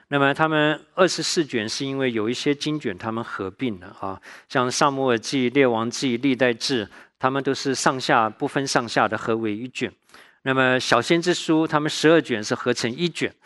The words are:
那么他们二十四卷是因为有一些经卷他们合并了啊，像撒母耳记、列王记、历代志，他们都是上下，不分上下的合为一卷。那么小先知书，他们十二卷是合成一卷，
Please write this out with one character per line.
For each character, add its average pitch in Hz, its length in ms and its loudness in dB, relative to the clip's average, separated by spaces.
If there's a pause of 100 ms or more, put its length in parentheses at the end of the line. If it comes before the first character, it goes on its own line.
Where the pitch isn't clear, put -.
那 143 100 0
么 139 140 4
他 156 160 2
们 151 280 2 (180)
二 180 120 4
十 160 160 -4
四 165 220 -2
卷 110 240 -4
是 - 160 -6
因 135 120 -6
为 131 140 0
有 110 180 -2
一 123 40 -2
些 147 200 0
经 151 260 -4
卷 104 180 -6
他 110 140 -6
们 113 120 -4
合 95 280 -8
并 110 280 -6
了 90 220 -20
啊， 98 200 -8 (280)
像 127 200 2
撒 143 220 2
母 135 140 0
耳 123 120 4
记、 123 340 0
列 139 140 4
王 117 240 0
记、 120 280 -2
历 131 180 0
代 123 180 2
志， 113 320 -2 (320)
他 131 120 0
们 135 120 -4
都 135 120 -2
是 135 200 -4
上 135 260 0
下， 120 300 2
不 123 180 -6
分 135 200 -4
上 120 220 0
下 120 180 2
的 110 100 -4
合 113 200 -2
为 110 180 -4
一 123 140 -10
卷。 120 200 -6 (520)
那 135 120 0
么 127 260 4
小 120 220 4
先 170 200 2
知 175 120 2
书， 160 320 2
他 151 140 0
们 151 100 -2
十 - 200 2
二 160 120 6
卷 107 220 -2
是 127 120 -4
合 123 180 0
成 117 180 -4
一 165 160 -2
卷， 135 260 -6 (120)